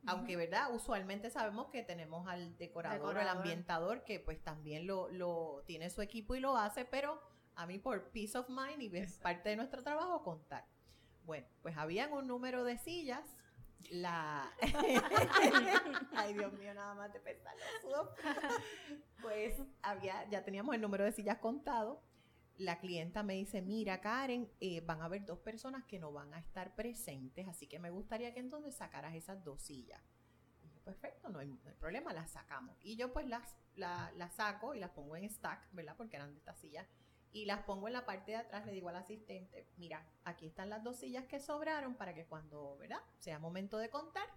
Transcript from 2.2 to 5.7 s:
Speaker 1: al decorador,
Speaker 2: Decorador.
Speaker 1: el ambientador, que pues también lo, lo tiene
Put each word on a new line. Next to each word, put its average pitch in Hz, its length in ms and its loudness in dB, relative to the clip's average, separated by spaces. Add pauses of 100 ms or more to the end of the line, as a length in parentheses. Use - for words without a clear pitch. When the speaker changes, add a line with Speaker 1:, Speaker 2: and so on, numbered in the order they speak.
Speaker 1:
al 175 300 -4
decorador, 170 420 -2
Speaker 2:
Decorador. 185 220 2
Speaker 1:
el 185 160 6
ambientador, 175 640 2
que 190 160 -2
pues - 240 -2
también 151 420 -4
lo, 185 240 2
lo 165 560 0
tiene 170 240 -4